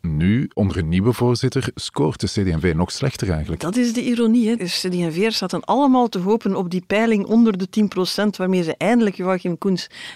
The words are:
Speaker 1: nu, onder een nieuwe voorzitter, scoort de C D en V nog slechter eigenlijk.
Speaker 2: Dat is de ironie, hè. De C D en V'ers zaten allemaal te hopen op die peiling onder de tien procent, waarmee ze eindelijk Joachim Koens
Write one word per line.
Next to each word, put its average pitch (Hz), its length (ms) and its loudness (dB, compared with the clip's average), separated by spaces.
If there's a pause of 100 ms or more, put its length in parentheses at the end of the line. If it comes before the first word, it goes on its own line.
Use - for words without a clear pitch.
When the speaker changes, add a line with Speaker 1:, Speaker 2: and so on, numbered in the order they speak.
Speaker 1:
nu, 87 540 2
onder 98 240 0
een 80 100 0
nieuwe 95 240 2
voorzitter, 123 640 0
scoort - 460 -4
de 104 60 0
C 98 200 -2
D 92 40 2
en 80 100 0
V 87 160 2
nog 87 160 0
slechter - 380 -4
eigenlijk. 78 320 -4
Speaker 2:
Dat 180 140 -4
is 240 160 0
de 240 100 -4
ironie, 233 460 2
hè. 233 80 0
De 190 80 -6
C 180 260 -4
D 180 40 -2
en 170 180 -2
V'ers 214 260 -2
zaten 180 260 -4
allemaal 254 440 4
te 208 100 -6
hopen 196 380 0
op 180 140 -4
die 180 160 -4
peiling 214 400 2
onder 220 320 4
de 185 100 -4
tien 208 200 0
procent, 190 480 -2
waarmee 185 260 0
ze 160 140 -4
eindelijk 208 400 2
Joachim 180 420 -2
Koens 190 280 -2 (300)